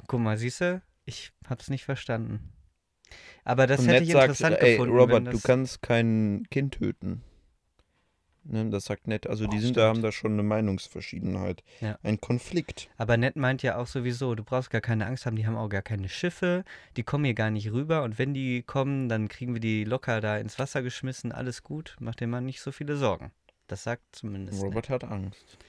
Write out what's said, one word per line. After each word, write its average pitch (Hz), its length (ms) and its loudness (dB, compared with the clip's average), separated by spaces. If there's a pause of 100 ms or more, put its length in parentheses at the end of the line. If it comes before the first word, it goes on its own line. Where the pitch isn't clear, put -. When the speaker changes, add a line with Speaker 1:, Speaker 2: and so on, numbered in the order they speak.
Speaker 1:
guck 120 140 -2
mal, 110 180 0
siehste, 175 440 -2 (220)
ich - 280 -14 (160)
hab's - 220 -8
nicht 135 140 -6
verstanden. 113 680 -6 (920)
Aber 127 220 4
das 135 140 4
Speaker 2:
Und 123 60 6
Speaker 1:
hätte 143 140 8
Speaker 2:
Ned 165 80 2
Speaker 1:
ich 170 40 4
Speaker 2:
sagt, 139 120 10
Speaker 1:
interessant 143 360 4
Speaker 2:
"Ey, 123 120 10
Speaker 1:
gefunden, 120 240 4
Speaker 2:
Robert, 123 200 8
Speaker 1:
wenn 113 100 4
Speaker 2:
du 123 60 -4
Speaker 1:
das 117 100 0
Speaker 2:
kannst 127 400 2
kein 110 680 2
Kind 139 240 -2
töten." - 480 -4 (1200)
Ne, 110 260 -2
das 101 160 -4
sagt - 200 -6
Ned. 110 220 -4
Also 107 180 -2
die 104 120 0
Speaker 1:
Oh, - 20 0
Speaker 2:
sind 120 160 2
da, 113 60 6
Speaker 1:
stimmt. 110 140 8
Speaker 2:
haben 113 60 0
da 110 100 0
schon 110 200 -2
eine 104 100 2
Meinungsverschiedenheit. 95 1200 -2 (180)
Speaker 1:
Ja. 107 220 -4
Speaker 2:
Ein 107 180 0
Konflikt. - 760 -4
Speaker 1:
Aber 117 200 2
Ned 120 200 2
meint 131 260 0
ja 123 140 0
auch 120 100 -4
sowieso, 123 480 -2
du 110 80 -4
brauchst 127 280 -2
gar 113 100 0
keine 110 260 0
Angst 127 200 -6
haben, 117 100 -2
die 107 100 0
haben 113 100 0
auch 110 120 -4
gar 101 140 -2
keine 98 260 -4
Schiffe, 180 560 -2 (320)
die 120 80 -2
kommen 147 200 0
hier 123 100 2
gar 110 180 0
nicht 107 180 -4
rüber 151 320 0
und 110 160 -4
wenn 135 160 0
die 127 300 -2
kommen, 135 440 -2
dann 110 200 0
kriegen 120 260 -6
wir 113 60 -4
die 110 240 0
locker 113 360 -2
da 107 180 0
ins 107 200 -8
Wasser 131 240 -4
geschmissen, 127 480 -6
alles - 320 -8
gut, 151 380 -12
mach 117 160 -8
dir 120 100 -6
mal 120 140 -4
nicht 131 200 -8
so 139 120 -10
viele 147 240 -6
Sorgen. 117 340 0 (380)
Das - 160 -10
sagt 120 180 -6 (100)
zumindest 98 480 -10
Speaker 2:
Robert 98 300 -4
Speaker 1:
Ned. 127 120 -2
Speaker 2:
hat - 80 -12
Angst. 98 480 -10 (100)